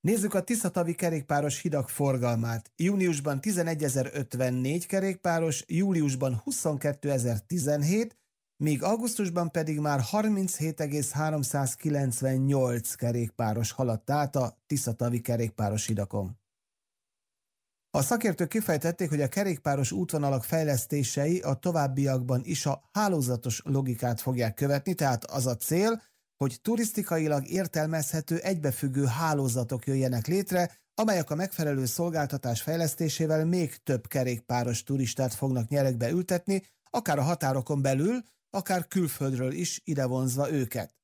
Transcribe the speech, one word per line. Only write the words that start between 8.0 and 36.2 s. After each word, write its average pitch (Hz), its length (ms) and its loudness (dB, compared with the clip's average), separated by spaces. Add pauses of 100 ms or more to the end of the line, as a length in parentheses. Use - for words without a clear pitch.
míg 147 260 0
augusztusban 196 680 0
pedig 156 300 -2
már 147 200 2
harminchétezer 160 1120 0
háromszázkilencvennyolc 135 1800 0
kerékpáros 117 760 0
haladt 120 380 -2
át 143 260 0
a 123 300 -2
Tiszatavi 120 540 -2
kerékpáros 110 680 -2
hidakon. 101 520 -4 (1500)
A - 120 2
szakértők 190 460 2
kifejtették, 175 600 0
hogy 147 120 0
a 139 80 2
kerékpáros 147 640 0
útvonalak 147 520 0
fejlesztései 147 960 0
a 139 140 0
továbbiakban 135 920 0
is 160 220 -4
a 139 260 -4
hálózatos 127 720 0
logikát 127 560 0
fogják 120 340 0
követni, 143 400 0
tehát 135 300 0
az 127 220 -2
a 123 100 0
cél, 214 460 0 (360)
hogy 139 240 -2
turisztikailag 170 840 0
értelmezhető, 160 920 -2
egybefüggő 143 640 0
hálózatok 131 840 0
jöjjenek 127 400 0
létre, 180 500 0 (180)
amelyek 208 360 0
a 156 40 -2
megfelelő 151 520 -2
szolgáltatás 143 760 -2
fejlesztésével 160 840 0
még 170 320 0
több 127 300 -2
kerékpáros 120 760 -2
turistát 131 520 -2
fognak 127 340 -2
nyerekbe 135 420 2
ültetni, 180 520 0 (280)